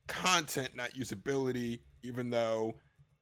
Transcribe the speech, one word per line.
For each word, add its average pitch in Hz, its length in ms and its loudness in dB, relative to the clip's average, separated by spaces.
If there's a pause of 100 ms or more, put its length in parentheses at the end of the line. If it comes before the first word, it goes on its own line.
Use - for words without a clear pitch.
content, 170 720 2
not 120 160 -4
usability, 127 880 -2 (220)
even 123 280 -6
though 113 440 2 (480)